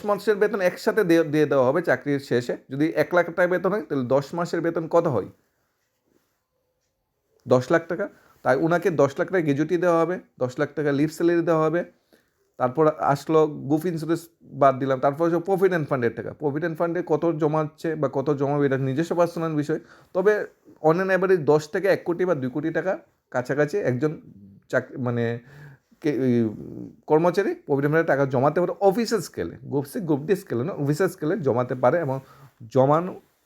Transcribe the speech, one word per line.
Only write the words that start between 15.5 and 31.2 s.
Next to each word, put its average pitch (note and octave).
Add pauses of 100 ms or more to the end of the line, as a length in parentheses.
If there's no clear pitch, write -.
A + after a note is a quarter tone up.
ফান্ডের A#2+
টাকা। G#2+
প্রভিডেন্ট D3+
ফান্ডে E3+
কত E3
জমাচ্ছে D#3
বা D3
কত C#3
জমাবে, C#3+
এটা C3
নিজস্ব C3+
পার্সোনাল E3+
বিষয়। D3 (340)
তবে G3 (400)
on D#3+
an F#3+
average F#3
দশ D3+
থেকে G3
এক E3
কোটি F3
বা F3+
দুই C3
কোটি D#3
টাকা E3 (320)
কাছাকাছি G3
একজন C#3+ (480)
চাক-, C3+
মানে A#2+ (600)
কে-, D3
ওই A#2+ (560)
কর্মচারী F3+
প্রভিডেন্ট C#3+
ফান্ডে D#3+
টাকা C#3
জমাতে C#3
পারে F3
অফিসের G3+
স্কেলে, G2
গ্রুপ C3+
সি, -
গ্রুপ D#3+
ডি D#3
স্কেলে A#2+
না, F#3+
অফিসের D3+
স্কেলে E3